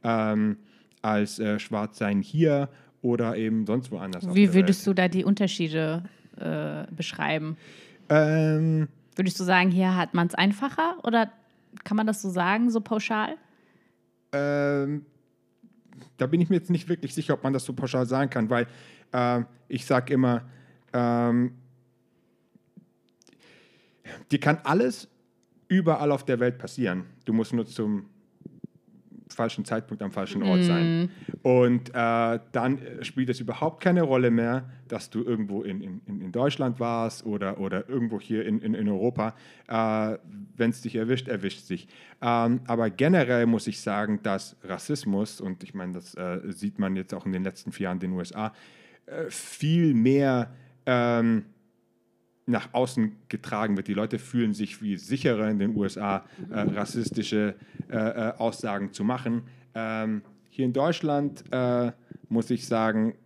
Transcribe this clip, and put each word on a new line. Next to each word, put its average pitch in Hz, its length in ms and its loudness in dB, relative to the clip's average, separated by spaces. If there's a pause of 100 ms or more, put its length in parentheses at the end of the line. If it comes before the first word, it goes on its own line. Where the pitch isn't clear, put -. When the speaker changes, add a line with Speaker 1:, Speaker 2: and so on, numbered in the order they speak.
Speaker 1:
ähm, 107 520 2 (460)
als, 104 380 0
äh, 107 200 0
Schwarzsein 104 640 -2
hier 143 480 2 (320)
oder 120 360 0
eben 110 280 0
sonst 127 260 -2
woanders 92 360 -6
auf 180 80 0
Speaker 2:
Wie 202 100 8
Speaker 1:
der 175 80 4
Speaker 2:
würdest 190 320 6
Speaker 1:
Welt. 196 120 2
Speaker 2:
du 190 40 4
da 180 60 4
die 180 160 0
Unterschiede, 165 800 0 (340)
äh, 151 460 -4 (100)
beschreiben? 156 640 -4 (540)
Speaker 1:
Ähm, 156 800 4 (260)
Speaker 2:
Würdest 185 240 0
du 190 60 -2
sagen, 185 260 6
hier 185 240 4
hat 175 180 0
man's 175 220 2
einfacher 262 680 0
oder 226 280 2 (540)
kann 208 100 -2
man 214 100 2
das 214 160 -2
so 196 80 -4
sagen, 190 400 2
so 226 120 0
pauschal? 214 540 -2 (1000)
Speaker 1:
Ähm, 143 720 0 (1120)
da 131 100 0
bin 165 140 4
ich 170 80 2
mir 190 80 6
jetzt 165 120 -2
nicht 175 200 0
wirklich 165 240 -4
sicher, 156 220 0
ob - 80 -8
man 135 100 0
das 127 100 -2
so - 80 -10
pauschal 127 340 -2
sagen 131 240 0
kann, 113 200 -2
weil, 120 180 2 (460)
ähm, 120 320 2 (240)
ich 123 160 -6
sag 127 240 2
immer, 127 320 2 (500)
ähm, 120 600 2 (2750)
dir 139 100 2
kann 151 240 4
alles 139 440 0 (600)
überall 160 420 4
auf 139 140 0
der 123 160 2
Welt 123 160 2
passieren. 92 480 -2 (180)
Du - 80 -2
musst 113 220 2
nur 117 120 0
zum 107 420 -4 (1200)
falschen 113 320 -4
Zeitpunkt 110 380 -6
am 101 100 -6
falschen 104 320 -4
Ort 185 200 4
sein. 170 380 2
Speaker 2:
Mhm. 180 80 0 (340)
Speaker 1:
Und, 123 460 4
äh, 117 500 2 (120)
dann, 127 280 0
äh, 123 260 -12
spielt 131 240 -4
es 123 100 -2
überhaupt 123 420 -4
keine 180 200 4
Rolle 127 300 4
mehr, 117 360 0 (200)
dass - 240 -8
du 107 120 -4
irgendwo 107 380 -2
in, 98 200 -6
in, 98 260 -12
in, 101 120 -8
in 92 120 -10
Deutschland 127 480 0
warst 117 460 -2
oder, 98 340 -4
oder 98 280 -4
irgendwo 117 320 -2
hier 107 260 -4
in, 107 140 0
in, 107 140 -2
in 107 160 -2
Europa. 110 460 -2 (320)
Äh, 110 500 0 (400)
wenn's 117 240 0
dich 117 140 -8
erwischt, 127 320 -2
erwischt's 101 400 -6
dich. 87 200 -8 (340)
Ähm, 120 440 2
aber 117 240 0
generell 127 560 4
muss 117 220 2
ich 107 120 -6
sagen, 104 440 -2
dass 98 400 -4
Rassismus, 98 760 -4
und 92 240 -8
ich - 100 -18
meine, 92 200 -8
das, 90 220 -14
äh, 90 240 -6 (120)
sieht 101 280 -8
man 95 180 0
jetzt 95 160 -8
auch 92 140 -10
in 95 40 -4
den 92 120 -2
letzten 95 280 -8
vier - 140 -6
Jahren 90 120 -2
in 90 120 -6
den - 40 -4
U 90 80 -4
S 85 120 -10
A, 107 180 -6 (540)
äh, - 240 -8
viel 160 640 0
mehr, 127 580 4 (340)
ähm, 117 600 2 (1000)
nach 117 260 -2
außen 123 380 0 (160)
getragen 107 500 -2
wird. 95 100 -6
Die 104 60 -4
Leute 107 240 -2
fühlen 113 380 -2
sich 101 220 -6
viel 101 200 -4
sicherer 110 540 0
in 107 80 0
den 107 160 0
U 104 100 0
S 95 140 -6
A, 101 260 -2 (240)
äh, 107 120 -4
rassistische, 104 920 -2 (380)
äh, - 40 -6
äh, 113 420 -2
Aussagen 101 540 -4
zu - 120 -6
machen. 120 400 -2 (320)
Ähm, 110 480 -4 (260)
hier 135 160 -4
in 123 80 0
Deutschland, 143 800 -2
äh, 123 400 0 (360)
muss 113 220 -2
ich 120 160 -2
sagen 110 480 2 (120)